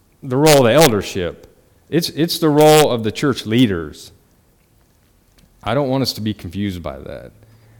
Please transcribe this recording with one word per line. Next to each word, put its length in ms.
the 140
role 200
of 60
the 100
eldership. 840
It's, 200
it's 300
the 100
role 420
of 120
the 80
church 340
leaders. 640
I 120
don't 140
want 120
us 120
to 80
be 120
confused 480
by 160
that. 340